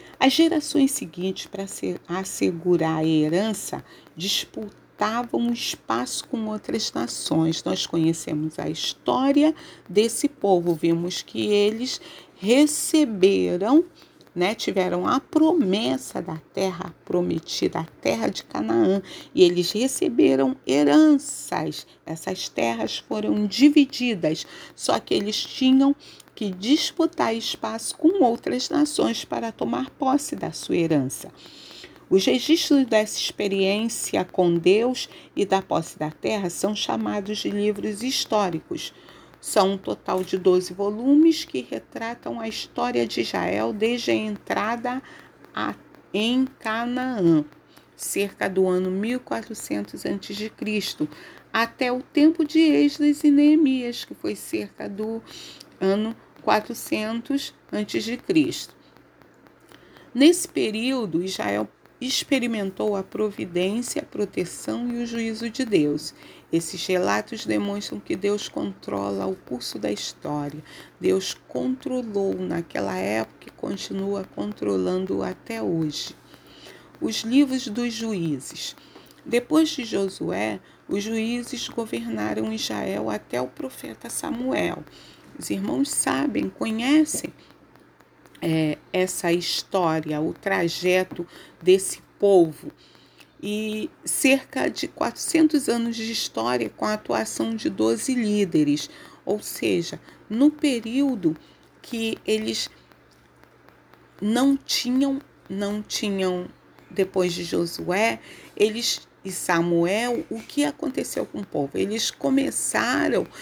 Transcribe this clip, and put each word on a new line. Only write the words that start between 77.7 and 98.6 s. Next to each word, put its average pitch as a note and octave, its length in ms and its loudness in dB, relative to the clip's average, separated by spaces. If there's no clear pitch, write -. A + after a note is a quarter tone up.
juízes. F#3 840 -4
Depois D4 420 2
de C4+ 160 -6
Josué, G3+ 800 -4
os G3+ 160 -2
juízes A#3 640 -4
governaram A3 840 -4
Israel G#3 560 -4
até G#3+ 320 -6
o B3+ 60 -4
profeta B3+ 640 -12
Samuel. A#3 760 -4
Os - 120 -10
irmãos G#3+ 400 -2
sabem, C4 600 -2
conhecem A#3+ 840 0
é, D#3+ 360 0
essa F#3 400 0
história, D#3+ 920 0
o E3+ 120 -2
trajeto F3+ 920 0
desse F#3+ 400 4
povo. E3+ 540 4
E G#3+ 480 -4
cerca - 640 0
de - 180 -6
quatrocentos - 800 2
anos A#3 260 -2
de A3+ 160 -6
história A#3 580 -2
com - 160 -6
a G#3+ 80 0
atuação A3 640 -2
de A3 140 -4
doze A3 440 0
líderes, F#3 760 2